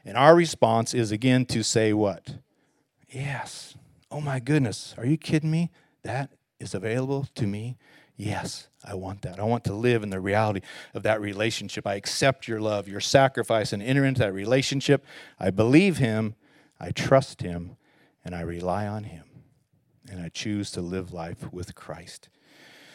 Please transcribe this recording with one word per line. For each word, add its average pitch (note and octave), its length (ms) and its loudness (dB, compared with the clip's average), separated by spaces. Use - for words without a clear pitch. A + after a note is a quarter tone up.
And G2 100 -8
our D3 180 10
response A#2+ 600 4
is, A2 180 0
again, B2+ 340 4
to A2+ 160 0
say A2 300 4
what? G2+ 440 0
"Yes. - 640 -8
Oh, D3 120 -8
my C3+ 180 -4
goodness. C3 560 0
Are A2+ 80 -8
you D3+ 140 2
kidding D#3 320 0
me? E3 200 0
That C3 280 -4
is G#2 140 -10
available C3 640 -2
to A2 120 -2
me? G#2+ 300 -6
Yes, - 520 -8
I - 100 -10
want F#2+ 280 -10
that. F2+ 160 -10
I G2+ 40 -6
want A#2 220 0
to G2+ 100 -2
live A#2 280 2
in G#2 80 -6
the F#2+ 100 -4
reality G2 400 2
of G#2 80 -8
that G#2+ 180 2
relationship. G#2 640 -4
I G2+ 100 0
accept - 520 0
your A2 120 -4
love, G#2 280 -2
your G2 120 -10
sacrifice, A#2 720 0
and G2+ 100 -4
enter C3+ 220 0
into C3 160 0
that G2+ 120 0
relationship. C3 720 0
I F#2+ 120 0
believe C3 480 6
him. A2 380 0
I F2 100 -8
trust - 520 2
him." F2 340 -8
And F2 100 -10
I E2+ 60 -8
rely F2+ 460 -4
on G#2+ 180 -6
him, E2 200 -16
and F#2 100 -12
I E2+ 80 -10
choose G#2 440 -6
to F#2 80 -8
live F2+ 320 -6
life E2+ 400 -10
with F2+ 220 -12
Christ. - 540 -18